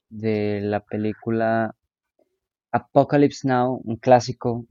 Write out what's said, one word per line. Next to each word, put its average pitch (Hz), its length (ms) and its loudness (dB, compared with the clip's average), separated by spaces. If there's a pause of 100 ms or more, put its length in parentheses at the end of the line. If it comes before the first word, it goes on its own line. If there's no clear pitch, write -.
de 104 540 -2
la 104 180 -2
película 113 960 -2 (960)
Apocalypse 143 800 2
Now, 127 340 0
un 113 140 -6
clásico 120 720 2